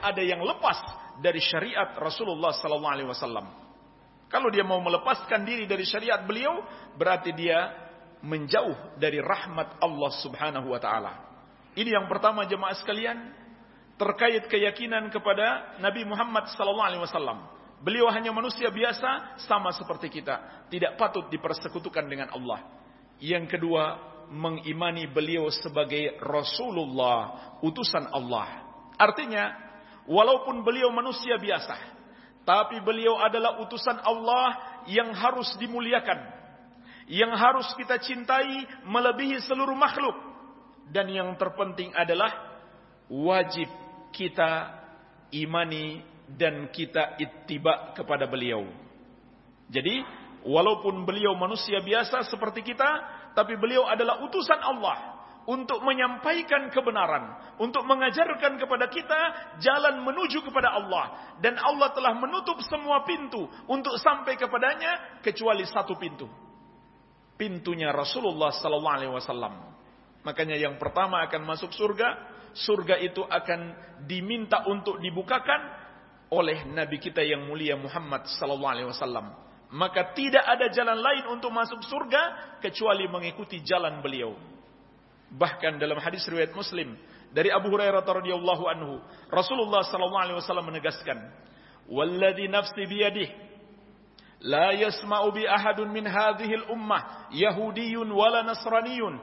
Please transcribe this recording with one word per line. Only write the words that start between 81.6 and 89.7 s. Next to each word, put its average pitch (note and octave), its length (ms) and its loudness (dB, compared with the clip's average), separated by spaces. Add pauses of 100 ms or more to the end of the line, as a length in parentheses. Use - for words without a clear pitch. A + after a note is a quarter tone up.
surga C#4+ 800 -2
kecuali G3 400 2
mengikuti F3 560 -6
jalan D#3 400 0
beliau. B2+ 320 -4 (960)
Bahkan D#3+ 480 0
dalam D3+ 240 0
hadis F3 240 -4
riwayat E3 320 0
Muslim E3 400 -6 (320)
dari E3+ 240 4
Abu G3 160 4
Hurairah G3 320 4
radhiyallahu F3+ 720 2
anhu, D3 320 -6 (260)
Rasulullah G#3 560 2